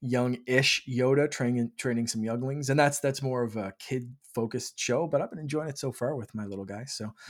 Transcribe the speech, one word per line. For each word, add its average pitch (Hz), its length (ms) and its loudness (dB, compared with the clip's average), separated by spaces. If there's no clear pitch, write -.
young-ish 123 880 2
Yoda 135 420 4
training, 120 460 0
training 117 300 0
some 113 180 -2
younglings, 131 460 -2
and 143 100 6
that's, 143 180 4
that's 139 240 0
more 127 200 0
of 110 140 -2
a 98 220 -4
kid-focused 123 1040 -6
show, 135 260 2
but 143 140 2
I've 202 100 -4
been 185 80 -10
enjoying 151 300 -4
it 139 100 -8
so 131 140 -4
far 139 240 -2
with 113 180 -8
my 107 120 -6
little 98 180 -8
guy, 104 220 -10
so, 110 260 -8